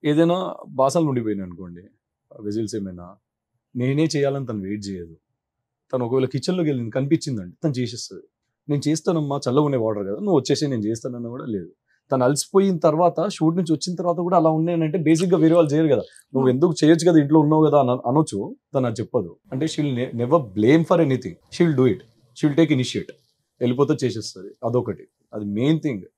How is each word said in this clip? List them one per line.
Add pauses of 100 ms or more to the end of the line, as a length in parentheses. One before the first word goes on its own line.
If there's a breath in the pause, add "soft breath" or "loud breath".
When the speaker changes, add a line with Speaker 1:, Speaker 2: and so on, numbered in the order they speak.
Speaker 1:
ఏదైనా (140)
బాసనలు
ఉండిపోయినాయి
అనుకోండి, (580)
వెజిల్స్
ఏమైనా, (600)
నేనే
చేయాలని
తను
wait
చేయదు. (760)
తను
ఒకవేళ
కిచెన్లోకి
వెళ్ళింది
కనిపించిందంటే
తను
చేసేస్తది. (480)
"నేను
చేస్తానమ్మా,
చల్లగా
ఉండే
వాటర్
కదా,
నువ్వు
వచ్చేసి
నేను
చేస్తానన్నా"
కూడా
లేదు. (440)
తను
అలసిపోయిన
తర్వాత,
షూట్
నుంచి
వచ్చిన
తర్వాత
కూడా
అలా
ఉన్నాయనంటే
బేసిక్‌గా
వేరే
వాళ్ళు
చేయరు
కదా.
"నువ్వు
Speaker 2:
Hmm.
Speaker 1:
ఎందుకు (100)
చేయొచ్చు
కదా,
ఇంట్లో
ఉన్నావు
కదా"
అని
అనొచ్చు, (180)
తను
అది
చెప్పదు. (160)
అంటే
she
will
ne-,
never
blame
for
anything,
she
will
do
it, (380)
she
will
take
initiate, (480)
వెళ్ళిపోతే
చేసేస్తది. (100)
అదొకటి, (300)
అది
main
thing. (160)